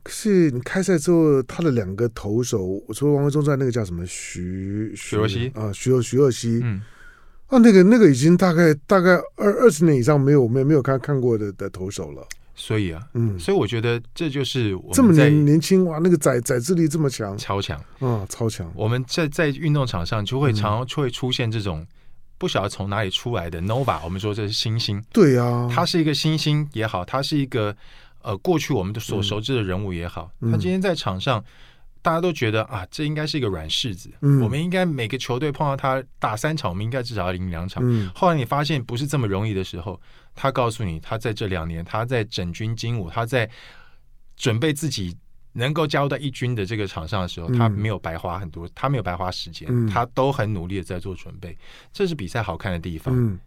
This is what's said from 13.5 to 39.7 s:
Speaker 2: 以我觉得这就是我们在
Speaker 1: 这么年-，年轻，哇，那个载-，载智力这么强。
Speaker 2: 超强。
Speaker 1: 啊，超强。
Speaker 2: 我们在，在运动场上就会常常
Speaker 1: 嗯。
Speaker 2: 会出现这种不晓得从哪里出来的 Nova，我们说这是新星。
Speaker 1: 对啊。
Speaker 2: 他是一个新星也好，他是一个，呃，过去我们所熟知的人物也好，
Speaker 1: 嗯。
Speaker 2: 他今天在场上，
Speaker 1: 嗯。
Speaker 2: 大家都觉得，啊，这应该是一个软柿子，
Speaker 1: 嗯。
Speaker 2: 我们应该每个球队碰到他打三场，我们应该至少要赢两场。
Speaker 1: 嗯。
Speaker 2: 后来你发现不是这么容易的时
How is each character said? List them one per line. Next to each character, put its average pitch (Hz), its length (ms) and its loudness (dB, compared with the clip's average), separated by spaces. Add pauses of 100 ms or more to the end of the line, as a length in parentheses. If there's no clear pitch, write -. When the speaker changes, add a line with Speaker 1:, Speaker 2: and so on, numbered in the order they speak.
Speaker 2:
以 196 40 4
我 123 100 2
觉 117 120 -2
得 117 220 0 (140)
这 165 140 -4
就 139 140 -2
是 113 340 -2
我 92 60 -10
们 - 100 -10
在 - 20 -4
Speaker 1:
这 262 80 6
么 208 100 8
年-， 151 320 8
年 151 160 6
轻， 185 240 4
哇， 160 140 -4
那 170 100 4
个 175 80 6
载-， 139 240 2
载 123 180 -2
智 135 140 -2
力 165 140 4
这 151 100 -2
么 151 100 2
强。 104 300 -4
Speaker 2:
超 101 240 -4
强。 78 180 -6 (200)
Speaker 1:
啊， 117 280 -2
超 - 220 -4
强。 87 240 -8
Speaker 2:
我 104 140 -2
们 123 200 0
在， 165 200 -2
在 151 220 0
运 143 220 -2
动 143 140 2
场 98 180 -4
上 104 220 -2
就 127 140 -4
会 139 120 2
常 107 100 0
常 104 200 0
Speaker 1:
嗯。 127 60 -6
Speaker 2:
会 135 240 -2
出 127 200 -4
现 120 200 -2
这 113 100 -4
种 82 240 -6 (540)
不 185 80 -4
晓 107 160 -2
得 101 60 -2
从 98 200 -6
哪 101 140 -2
里 95 80 -4
出 117 240 -4
来 87 120 -4
的 85 140 -8
Nova， 104 420 -2
我 85 60 -8
们 95 100 -6
说 104 140 -4
这 104 140 -6
是 104 60 -6
新 113 260 -2
星。 104 240 -4 (100)
Speaker 1:
对 147 240 6
啊。 120 340 0
Speaker 2:
他 160 140 2
是 170 160 0
一 - 20 2
个 151 100 2
新 156 220 0
星 151 380 0
也 110 140 -4
好， 90 180 -6
他 131 160 -4
是 147 160 -2
一 139 80 0
个， 107 300 -2 (480)
呃， 110 160 -4
过 180 180 0
去 151 160 -2
我 110 80 0
们 101 180 -4
所 107 220 -4
熟 104 180 -2
知 120 140 -4
的 120 80 0
人 95 240 -4
物 95 80 -6
也 85 140 -6
好， 87 320 -12
Speaker 1:
嗯。 113 120 0
Speaker 2:
他 113 60 2
今 139 140 -2
天 190 100 0
在 190 140 0
场 95 260 -6
上， 127 180 0
Speaker 1:
嗯。 98 60 -10 (560)
Speaker 2:
大 165 120 0
家 165 80 0
都 180 100 4
觉 117 200 0
得， 110 140 0
啊， 98 260 -8
这 151 120 -6
应 151 120 -2
该 151 100 -4
是 151 100 -6
一 151 60 -2
个 117 60 0
软 82 200 -4
柿 - 240 -4
子， 87 200 -12 (100)
Speaker 1:
嗯。 143 180 6
Speaker 2:
我 120 80 4
们 135 160 -2
应 180 60 -2
该 185 160 2
每 135 220 -2
个 131 100 -4
球 127 220 -4
队 147 120 -2
碰 151 160 -2
到 139 80 0
他 135 280 -2 (160)
打 110 180 -2
三 156 180 -2
场， 110 140 -4
我 87 60 -6
们 101 100 -4
应 113 40 -4
该 127 120 -2
至 117 140 -8
少 92 100 -2
要 92 80 -2
赢 92 160 -4
两 85 180 -6
场。 - 160 -6
Speaker 1:
嗯。 113 300 0
Speaker 2:
后 185 160 2
来 165 80 2
你 131 80 0
发 143 180 0
现 147 200 -2
不 117 120 -8
是 139 120 -2
这 147 100 -2
么 120 100 0
容 98 200 -2
易 107 80 -2
的 95 80 -2
时 90 180 -10